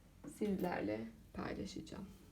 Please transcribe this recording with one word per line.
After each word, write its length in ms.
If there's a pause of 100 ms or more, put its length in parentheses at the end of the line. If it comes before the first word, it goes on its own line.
(380)
sizlerle 760 (220)
paylaşacağım. 720 (260)